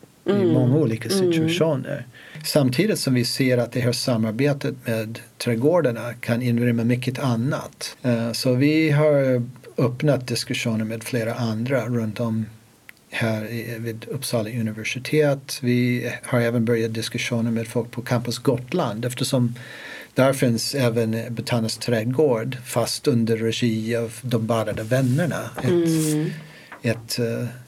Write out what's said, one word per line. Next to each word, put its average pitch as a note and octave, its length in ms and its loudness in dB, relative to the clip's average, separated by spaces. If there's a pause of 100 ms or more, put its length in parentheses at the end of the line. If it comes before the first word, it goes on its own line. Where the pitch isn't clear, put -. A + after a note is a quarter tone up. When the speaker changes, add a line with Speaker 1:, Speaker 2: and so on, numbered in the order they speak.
(260)
Speaker 1:
i F#3 60 2
Speaker 2:
Mm. F#3+ 220 4
Speaker 1:
många B2 240 4
olika A2+ 320 0
Speaker 2:
Mm. F#3+ 240 2
Speaker 1:
situationer. D#3+ 720 0 (400)
Samtidigt D3+ 540 2
som C3+ 140 0
vi A#2+ 120 4
ser B2+ 320 2
att A#2 140 0
det B2+ 80 -2
här A#2+ 120 2
samarbetet B2 840 0 (100)
med A2+ 340 -4 (180)
trädgårdarna A#2+ 760 2
kan A#2+ 280 -2
inrymma A#2+ 420 2
mycket B2 360 0
annat. C3 840 -2
Eh, A#2 280 0
så B2+ 220 0
vi D3+ 380 4
har C#3+ 520 4 (340)
öppnat B2+ 500 2
diskussioner A2+ 580 -2
med A2+ 180 -6
flera A#2 300 -2
andra A#2+ 520 -2
runt A2+ 340 -2
om A2+ 260 0 (640)
här A2 420 -2
i, A#2 280 -6
vid A2+ 300 -8
Uppsala A#2 400 -2
universitet. B2+ 1120 -2
Vi B2 500 2 (120)
har B2+ 160 0
även A#2 260 2
börjat A2+ 280 2
diskussioner A2+ 580 -2
med A2+ 160 -2
folk A#2+ 240 -4
på A#2+ 100 -8
Campus A#2+ 360 -2
Gotland, B2+ 680 -2
eftersom B2 500 0 (580)
där C3+ 200 4
finns B2+ 420 0
även A2+ 420 2 (120)
Botanisk A#2 500 -2
trädgård, B2 840 2
fast - 420 -2
under A#2 300 2
regi A2+ 580 0
av A2+ 260 -4
de A#2 260 0
barrade A2 360 0
vännerna. B2+ 680 0 (140)
Ett, - 60 2
Speaker 2:
Mm. D#3+ 600 2 (520)
Speaker 1:
ett, A#2 380 -2
eh, A#2 260 -2 (220)